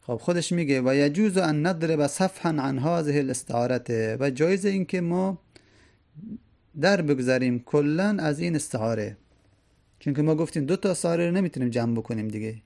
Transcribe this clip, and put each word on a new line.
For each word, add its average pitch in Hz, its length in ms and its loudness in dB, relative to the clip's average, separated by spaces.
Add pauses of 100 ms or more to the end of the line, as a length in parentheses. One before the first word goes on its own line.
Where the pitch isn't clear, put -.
خب، 120 160 -6
خودش 175 360 -2
میگه: 139 300 0
«و 131 120 2
یجوز 160 420 2
ان 156 300 2
نضرب 160 400 0
صفحاً 180 440 -2
عن 135 280 -2
هذه 151 360 0
الاستعارة.» 120 1040 0
و 139 100 2
جایز 175 360 0
این 196 180 0
که 180 160 -4
ما 180 380 -2 (1400)
در 185 220 4
بگذاریم 127 560 2
کلن 156 640 2
از 151 200 0
این 170 160 0
استعاره، 110 600 -2 (840)
چون 143 160 -2
که 147 80 0
ما 156 120 4
گفتیم 156 300 -2
دو 165 120 0
تا 190 140 0
استعاره 170 360 0
رو 170 60 0
نمی‌تونیم 170 360 0
جمع 117 260 0
بکنیم 110 340 -4
دیگه. 107 380 -8